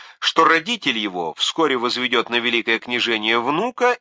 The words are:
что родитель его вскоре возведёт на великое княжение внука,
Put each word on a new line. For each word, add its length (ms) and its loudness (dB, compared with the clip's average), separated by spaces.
что 260 2
родитель 540 0
его 340 -4
вскоре 460 0
возведёт 500 -2
на 120 0
великое 380 0
княжение 640 0
внука, 600 0